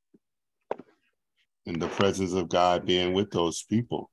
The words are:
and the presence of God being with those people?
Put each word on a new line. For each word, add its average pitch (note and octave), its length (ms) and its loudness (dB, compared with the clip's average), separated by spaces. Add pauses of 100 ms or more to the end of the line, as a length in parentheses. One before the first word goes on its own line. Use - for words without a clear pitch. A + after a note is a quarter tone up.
(1700)
and E2+ 120 -6
the E2+ 100 -2
presence F#2 440 0
of F2 160 -2
God F2+ 380 4
being F2+ 260 2
with G2 160 0
those E2+ 320 0
people? - 520 -4